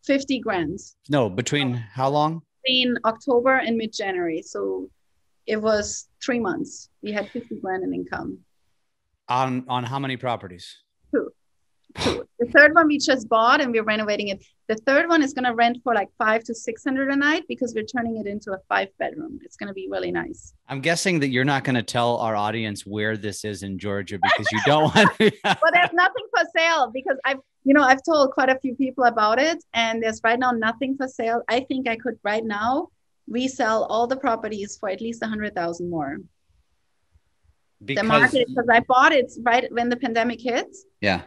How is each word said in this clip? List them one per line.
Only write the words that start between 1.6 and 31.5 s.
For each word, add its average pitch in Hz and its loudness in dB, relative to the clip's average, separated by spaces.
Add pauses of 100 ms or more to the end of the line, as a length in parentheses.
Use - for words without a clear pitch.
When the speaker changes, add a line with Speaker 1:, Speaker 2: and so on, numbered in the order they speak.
Speaker 2:
how 123 -2
long? 151 0 (240)
Speaker 1:
Between 247 0
October 240 2
and 226 0
mid-January. 185 -4
So 185 -8 (560)
it 214 -2
was 214 -2 (160)
three 240 0
months. - -6 (120)
We 208 -8
had 202 -4
fifty 233 -10
grand 185 -4
in 180 -4
income. 180 -8 (920)
Speaker 2:
On, 127 0
on 123 -2
how 131 -6
many 131 -4
properties? 101 -8 (360)
Speaker 1:
Two. 233 -2 (720)
Two. - -2 (160)
The 240 0
third 294 8
one 330 6
we 294 2
just 262 0
bought 240 4
and 247 -2
we're 226 0
renovating 208 -2
it. 196 -8 (240)
The 220 0
third 277 2
one 330 6
is 269 -2
gonna 247 0
rent 233 4
for, 240 0
like, 196 0
five 220 2
to 233 -8
six - -10
hundred 269 -2
a 277 0
night 302 2
because 240 -4
we're 220 -4
turning 226 -4
it 202 -6
into 208 -8
a 190 -6 (120)
five 196 0 (100)
bedroom. - -8
It's - -20
gonna 202 -12
be 190 -10
really 185 -4
nice. 165 -8 (140)
Speaker 2:
I'm 135 -8
guessing 165 0
that 139 0
you're 127 2
not 147 2
gonna 127 0
tell 120 0
our 110 -2
audience 107 -4
where 107 -2
this 98 -8
is 101 -6
in 98 -8
Georgia 101 -6
because - 0
you - -2
don't 151 6
<laughs> - 2
want 208 8 (100)
to. 220 6
Speaker 1:
<laughs> - -20 (180)
Well, 330 6
there's 349 4
nothing 392 2
for 349 2 (120)
sale 320 2
because 269 -4
I've, 269 -2 (240)
you 269 6
know, 294 8
I've 269 6
told 285 4
quite 262 2
a 262 2
few 254 -6
people 254 0
about 226 4
it 330 0 (120)
and 226 0
there's 226 -4
right 233 4
now 254 2
nothing 226 -2
for 262 -4
sale. 233 -2
I 240 2